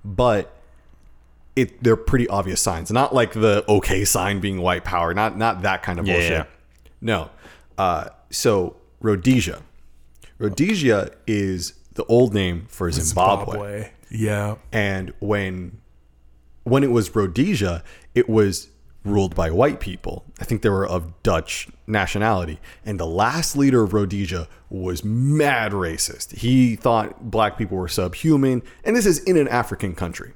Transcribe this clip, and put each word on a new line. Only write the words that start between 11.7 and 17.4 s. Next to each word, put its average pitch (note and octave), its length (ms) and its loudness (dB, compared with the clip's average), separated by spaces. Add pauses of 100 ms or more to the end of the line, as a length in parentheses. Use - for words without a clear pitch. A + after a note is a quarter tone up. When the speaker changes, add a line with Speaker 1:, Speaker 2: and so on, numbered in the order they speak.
Speaker 1:
the - 100 -6
old A#2 280 4
name F2+ 360 -2
for F2+ 220 -6
Zimbabwe. F#2 600 0
Speaker 3:
Zimbabwe. G2+ 360 -8 (220)
Yeah. G#2 440 -4 (160)
Speaker 1:
And G2 480 -2
when, F#2+ 600 -4 (840)
when C3+ 200 4
it C3 80 2
was A#2 220 2
Rhodesia, G2 680 0 (320)